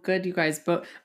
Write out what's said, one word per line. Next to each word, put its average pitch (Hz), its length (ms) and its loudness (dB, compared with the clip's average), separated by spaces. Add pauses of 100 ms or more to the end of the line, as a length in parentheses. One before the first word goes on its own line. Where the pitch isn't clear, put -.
good, 190 220 0
you 180 80 -4
guys. 156 260 0
Bo-, 175 240 0 (220)